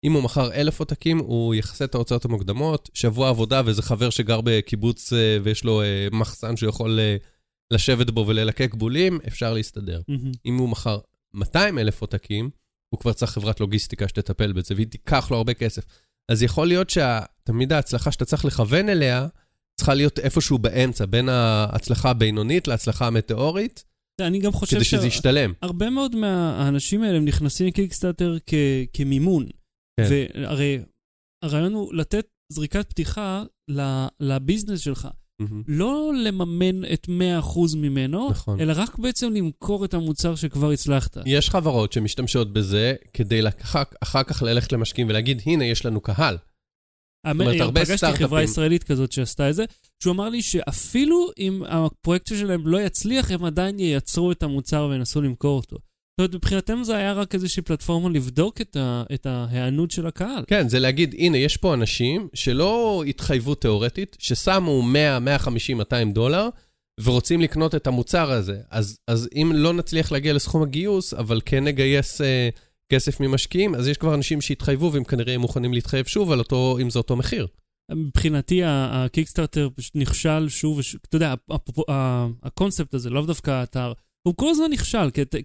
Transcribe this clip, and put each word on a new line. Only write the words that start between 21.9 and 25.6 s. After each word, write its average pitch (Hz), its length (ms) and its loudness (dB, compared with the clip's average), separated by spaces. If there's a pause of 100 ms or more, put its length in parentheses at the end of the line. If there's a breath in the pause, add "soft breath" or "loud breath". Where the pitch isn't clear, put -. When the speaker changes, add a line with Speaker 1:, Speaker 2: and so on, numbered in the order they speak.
Speaker 1:
הבינונית 110 580 2
להצלחה 120 380 -2
המטאורית, 131 760 -2 (360)
Speaker 2:
אני 185 180 0
גם 202 140 2
חושב - 240 0
Speaker 1:
כדי - 80 2
שזה - 180 2
Speaker 2:
שה-, 123 40 2
Speaker 1:
ישתלם. 127 460 2 (100)